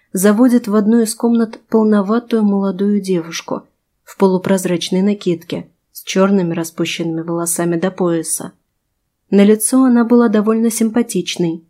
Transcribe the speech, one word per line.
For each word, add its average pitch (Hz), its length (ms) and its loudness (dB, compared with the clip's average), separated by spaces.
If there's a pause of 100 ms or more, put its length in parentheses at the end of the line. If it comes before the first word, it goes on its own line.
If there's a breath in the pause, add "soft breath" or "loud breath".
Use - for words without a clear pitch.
(120)
заводит 226 540 2
в 202 80 -2
одну 220 280 2
из 220 120 -4
комнат 233 540 -2
полноватую 220 720 0
молодую 196 580 0
девушку 170 640 -6 (400)
в - 140 -20
полупрозрачной 185 840 -2
накидке 180 680 -4 (240)
с - 100 -20
черными 190 500 0
распущенными 165 720 -6
волосами 170 540 -4
до 185 160 -2
пояса. 170 600 -4 (800)
На 196 140 6
лицо 214 400 4
она 240 200 4
была 240 240 4
довольно 220 420 0
симпатичной, 214 1000 -2